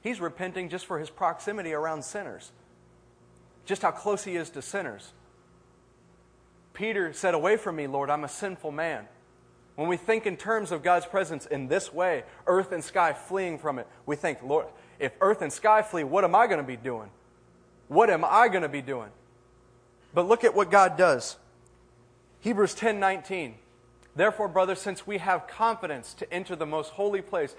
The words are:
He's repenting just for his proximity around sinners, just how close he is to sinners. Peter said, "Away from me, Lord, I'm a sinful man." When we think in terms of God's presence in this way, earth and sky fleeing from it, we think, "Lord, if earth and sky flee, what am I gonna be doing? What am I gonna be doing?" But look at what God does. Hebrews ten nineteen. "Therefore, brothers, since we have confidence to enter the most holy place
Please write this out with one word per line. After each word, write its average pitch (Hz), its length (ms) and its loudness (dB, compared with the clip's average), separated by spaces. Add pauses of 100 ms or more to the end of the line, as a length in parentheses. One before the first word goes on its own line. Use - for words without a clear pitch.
He's 220 200 -6
repenting 175 500 -6
just 175 160 -10
for 170 120 -6
his 156 120 -10
proximity 180 600 -4
around 156 320 -4
sinners, 147 460 -12 (1160)
just 190 160 -4
how 185 80 2
close 202 340 -4
he 185 100 -8
is 165 160 -6
to 139 120 -12
sinners. 117 500 -10 (1600)
Peter 202 400 -4
said, 180 220 0
"Away 180 220 4
from 190 200 -6
me, 147 100 -4
Lord, 139 220 -2
I'm 151 160 0
a 135 40 -10
sinful 180 440 -8
man." 143 340 -6 (720)
When 151 100 -4
we 175 100 0
think 220 300 0
in 190 100 -2
terms 208 360 -2
of 156 100 -4
God's 175 240 4
presence 165 400 -4
in 139 220 -4
this 175 260 0
way, 165 300 0 (240)
earth 185 240 2
and 165 100 -4
sky 170 300 2
fleeing 180 480 -4
from 143 180 -4
it, 117 80 -8 (200)
we 147 100 -2
think, 147 260 -4
"Lord, 139 240 0 (320)
if 135 220 -2
earth 196 200 4
and 156 120 -4
sky 214 300 4
flee, 180 200 -4
what 165 220 2
am 170 100 2
I 226 140 6
gonna 156 160 0
be 127 120 -8
doing? 113 340 -8 (760)
What 208 240 6
am 165 140 2
I 226 240 6
gonna 180 200 0
be 139 140 -6
doing?" 123 280 -8 (1000)
But 175 140 2
look 233 160 4
at 233 100 6
what 196 160 4
God 185 280 8
does. 156 400 4 (1040)
Hebrews 208 340 2
ten 220 240 0
nineteen. 190 560 -2 (640)
"Therefore, 208 320 2
brothers, 185 320 2
since - 260 -8
we 202 120 -6
have 180 280 0
confidence 185 680 -2
to - 180 -10
enter 180 240 -6
the 156 100 -4
most 151 240 -4
holy 202 320 -2
place 170 360 -4